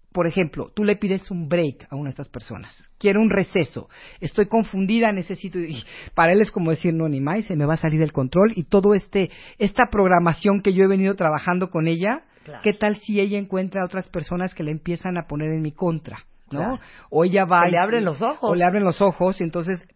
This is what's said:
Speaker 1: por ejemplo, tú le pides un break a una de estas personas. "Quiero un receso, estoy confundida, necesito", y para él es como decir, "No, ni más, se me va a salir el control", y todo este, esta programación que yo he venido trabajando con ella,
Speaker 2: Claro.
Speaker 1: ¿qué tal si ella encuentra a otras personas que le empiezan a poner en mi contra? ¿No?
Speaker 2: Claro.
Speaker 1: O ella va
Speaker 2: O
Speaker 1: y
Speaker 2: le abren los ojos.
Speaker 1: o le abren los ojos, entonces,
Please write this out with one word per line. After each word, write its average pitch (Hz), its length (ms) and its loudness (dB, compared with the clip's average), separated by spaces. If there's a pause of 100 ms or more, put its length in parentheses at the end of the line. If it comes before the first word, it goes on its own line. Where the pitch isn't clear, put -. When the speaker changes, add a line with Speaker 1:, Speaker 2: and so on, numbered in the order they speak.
(120)
Speaker 1:
por 170 160 0
ejemplo, 160 460 -4
tú 208 100 -4
le 202 120 2
pides 190 340 -4
un 170 200 -6
break 165 420 -2
a 135 40 -10
una 143 100 -8
de 135 60 -8
estas 139 180 -14
personas. - 420 -16 (260)
"Quiero 202 240 2
un 220 80 4
receso, 180 600 -2 (320)
estoy 196 260 0
confundida, 214 640 0
necesito", 185 480 -8
y 156 240 -8 (320)
para 165 180 6
él 208 80 6
es 208 100 0
como 165 200 0
decir, 165 220 0
"No, 160 160 0
ni 135 100 -2
más, 175 260 -4
se 180 100 -6
me 147 100 0
va 151 80 2
a 160 40 0
salir 156 240 0
el 151 120 0
control", 175 420 2
y 180 80 -4
todo 202 320 4
este, 190 340 -2 (300)
esta 208 320 2
programación 185 720 2
que 196 120 2
yo 190 120 6
he - 20 6
venido 196 280 2
trabajando 180 540 -2
con 160 180 0
ella, 190 360 -2 (220)
Speaker 2:
Claro. 143 180 -18
Speaker 1:
¿qué 208 100 2
tal 208 240 -2
si 208 220 -4
ella 202 180 0
encuentra 190 440 -4
a 180 40 -4
otras 185 220 -8
personas 180 480 -6
que 170 80 -8
le 151 80 -6
empiezan 175 460 -6
a 165 100 -8
poner 151 240 -6
en 160 100 -4
mi 151 120 -6
contra? 165 460 -4 (320)
¿No? 139 80 -6
Speaker 2:
Claro. 233 200 -4 (300)
Speaker 1:
O 160 160 2
ella 190 180 2
va 175 200 4
Speaker 2:
O 175 40 4
Speaker 1:
y 170 40 2
Speaker 2:
le 175 80 2
abren 214 260 0
los 151 160 -4
ojos. 240 300 -2
Speaker 1:
o 175 40 2
le 175 80 2
abren 196 200 2
los 180 180 0
ojos, 185 400 0
entonces, 175 420 -4 (120)